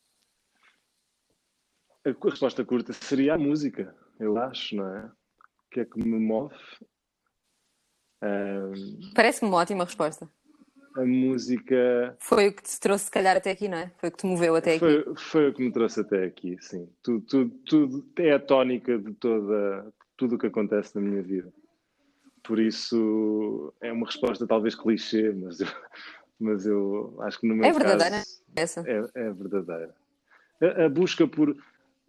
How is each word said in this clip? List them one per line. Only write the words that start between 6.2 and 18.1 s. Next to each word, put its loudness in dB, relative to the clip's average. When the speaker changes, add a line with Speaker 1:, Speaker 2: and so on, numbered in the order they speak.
Speaker 1:
Ahm. -6
Speaker 2:
Parece-me 2
uma 2
ótima 0
resposta. -6
Speaker 1:
A 0
música 2
Speaker 2:
Foi 4
o 0
que -20
te -10
trouxe, 0
se -12
calhar, 4
até -2
aqui, -4
não -4
é? -8
Foi -4
o -8
que -14
te -4
moveu 2
até 2
Speaker 1:
foi, 6
Speaker 2:
aqui. -6
Speaker 1:
foi 2
o -2
que -4
me 0
trouxe 0
até 0
aqui, -8
sim. -12
Tudo, -2
tudo, 2
tudo 2